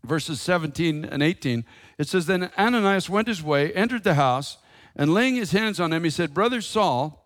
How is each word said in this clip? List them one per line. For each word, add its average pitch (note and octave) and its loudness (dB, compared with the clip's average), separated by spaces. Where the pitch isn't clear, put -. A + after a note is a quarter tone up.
verses D3 -4
seventeen D#3+ -2
and C#3 -4
eighteen, C3 0
it D3 -2
says, F3 0
"Then F#3 0
Ananias G3 2
went G#3+ 0
his G3 -6
way, D3 0
entered A3+ -2
the F3 4
house, C#3 0
and D3 2
laying B3 2
his G3+ -2
hands G#3 0
on E3 0
him, E3 0
he E3 2
said, D#3 -2
'Brother A3+ 0
Saul D#3 0